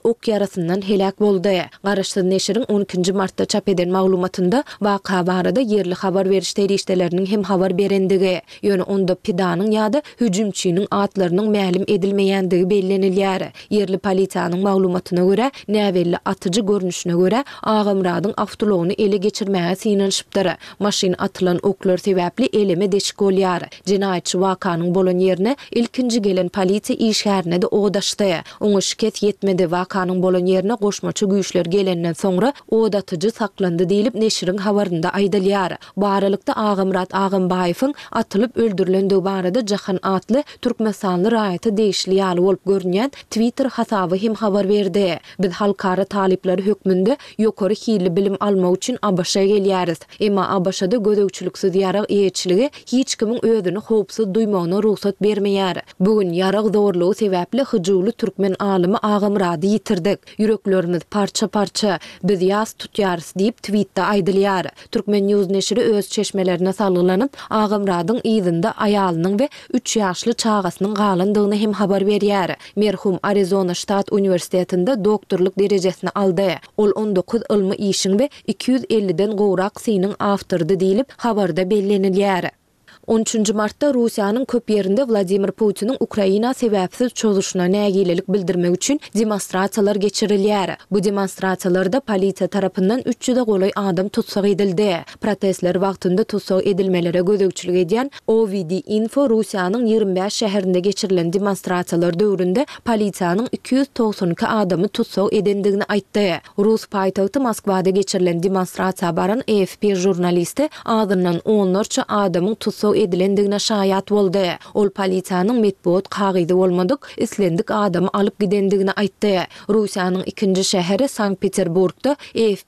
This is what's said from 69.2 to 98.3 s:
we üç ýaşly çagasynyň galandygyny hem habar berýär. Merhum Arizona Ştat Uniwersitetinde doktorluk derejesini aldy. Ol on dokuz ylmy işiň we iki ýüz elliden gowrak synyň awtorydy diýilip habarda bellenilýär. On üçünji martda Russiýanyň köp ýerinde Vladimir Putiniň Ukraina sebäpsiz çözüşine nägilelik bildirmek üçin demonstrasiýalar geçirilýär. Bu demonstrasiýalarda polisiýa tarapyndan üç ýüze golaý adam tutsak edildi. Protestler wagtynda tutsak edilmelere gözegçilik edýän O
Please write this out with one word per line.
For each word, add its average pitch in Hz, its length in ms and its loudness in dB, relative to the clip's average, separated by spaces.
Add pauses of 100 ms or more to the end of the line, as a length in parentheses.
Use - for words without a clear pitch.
we 277 120 0 (240)
üç - 240 -2
ýaşly 202 360 -2
çagasynyň 202 600 -2
galandygyny 202 640 2
hem 214 160 0
habar 196 280 0
berýär. 196 540 0 (200)
Merhum 196 480 0
Arizona 196 500 0
Ştat 196 380 -2
Uniwersitetinde 185 960 0
doktorluk 196 540 0
derejesini 185 560 0
aldy. 190 340 2 (280)
Ol 208 180 2
on 214 200 -2
dokuz 196 340 -2
ylmy 196 260 0
işiň 196 360 -2
we 247 180 2 (180)
iki - 240 -2
ýüz 254 180 0
elliden 202 480 0
gowrak 196 440 0
synyň 202 380 0
awtorydy 190 540 0
diýilip 190 340 2 (100)
habarda 190 440 0
bellenilýär. 196 880 0 (600)
On 220 120 2
üçünji 220 320 0
martda 214 360 0
Russiýanyň 233 560 0
köp 233 240 -4
ýerinde 208 400 2
Vladimir 196 420 0
Putiniň 214 480 -2
Ukraina 214 540 0
sebäpsiz 214 560 0
çözüşine 190 640 0
nägilelik 196 580 2
bildirmek 180 420 0
üçin 269 280 0 (160)
demonstrasiýalar 202 800 0
geçirilýär. 202 800 0 (160)
Bu 196 80 2
demonstrasiýalarda 190 1000 0
polisiýa 196 480 -2
tarapyndan 190 580 0
üç - 240 -4
ýüze 254 120 2
golaý 202 340 2
adam 196 340 0
tutsak 208 360 -2
edildi. 196 600 0 (160)
Protestler 190 520 0
wagtynda 185 500 0
tutsak 190 440 -2
edilmelere 180 540 0
gözegçilik 185 540 0 (120)
edýän 247 240 -2 (160)
O 226 200 2